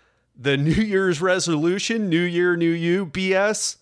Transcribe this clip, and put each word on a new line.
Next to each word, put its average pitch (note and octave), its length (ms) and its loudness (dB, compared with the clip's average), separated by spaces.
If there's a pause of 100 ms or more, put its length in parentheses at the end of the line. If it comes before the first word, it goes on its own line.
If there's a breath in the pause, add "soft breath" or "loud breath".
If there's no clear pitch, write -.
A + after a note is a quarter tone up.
(360 soft breath)
the C#3 220 0
New C#3+ 140 0
Year's F#3+ 500 0
resolution, F3+ 880 0
New E3 120 2
Year, F3 340 0
New E3+ 140 2
You E3+ 380 0
B F#3 260 -2
S, G3+ 480 0